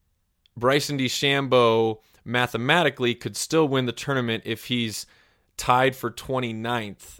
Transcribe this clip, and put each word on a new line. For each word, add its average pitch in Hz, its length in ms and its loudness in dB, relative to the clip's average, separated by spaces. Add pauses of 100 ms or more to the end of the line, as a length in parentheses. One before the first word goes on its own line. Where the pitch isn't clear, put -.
(560)
Bryson 143 440 0
DeChambeau 123 1000 2 (240)
mathematically 123 920 0
could 104 200 -10
still 156 320 2
win 131 200 0
the 117 40 -4
tournament 120 540 -2
if 110 200 -6
he's 120 420 -4 (500)
tied 131 380 2
for 117 160 -6
twenty-ninth 117 1080 -6